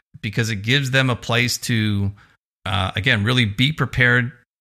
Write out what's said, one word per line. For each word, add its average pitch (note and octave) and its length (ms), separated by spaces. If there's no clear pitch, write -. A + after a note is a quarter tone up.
because A2+ 300
it A2+ 60
gives B2 340
them C3 200
a A#2+ 40
place A#2+ 440
to, G#2 520
uh, F#2+ 300
again, G#2 260
really B2 220
be G#2 260
prepared B2 640